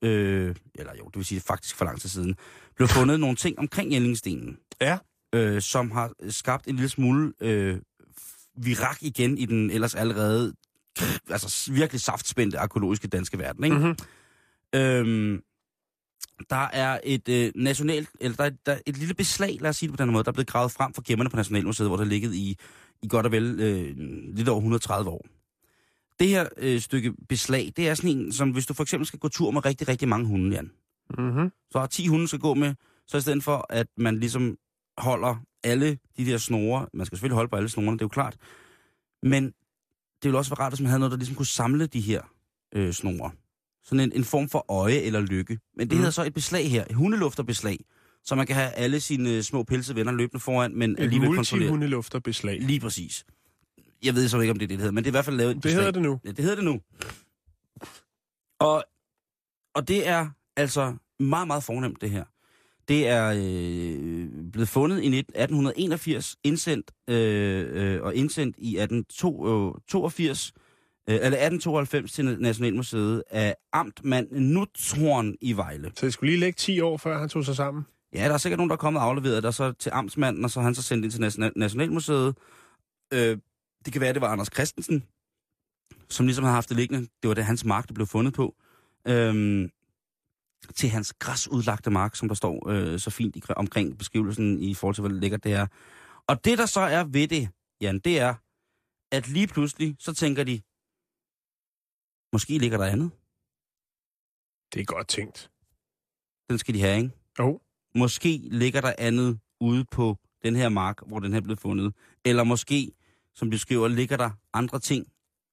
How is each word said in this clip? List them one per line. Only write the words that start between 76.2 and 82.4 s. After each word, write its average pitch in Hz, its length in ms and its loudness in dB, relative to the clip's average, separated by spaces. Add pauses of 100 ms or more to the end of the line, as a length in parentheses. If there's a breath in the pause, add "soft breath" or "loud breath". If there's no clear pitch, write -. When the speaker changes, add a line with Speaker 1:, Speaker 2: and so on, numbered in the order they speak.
Speaker 2:
lige 175 80 2
lægge 180 180 0
ti 190 220 0
år, 165 180 2
før 156 220 -4
han 147 100 -4
tog 151 160 -2
sig 135 100 -2
sammen? 143 280 -4 (300)
Speaker 1:
Ja, 101 140 0
der 151 60 4
er 147 40 4
sikkert 170 200 0
nogen, 170 120 2
der 160 60 0
er - 40 -2
kommet 151 220 2
og 117 60 4
afleveret 127 360 2
det, - 20 0
og 117 80 0
så 131 180 -2
til - 220 -8
amtsmanden, 131 500 0
og 120 80 0
så 131 80 -4
har 120 60 2
han 120 100 2
så 127 60 -6
sendt 117 240 0
ind 110 60 -2
til 113 100 -4
Nation-, 107 340 0
Nationalmuseet. 135 800 0 (760 soft breath)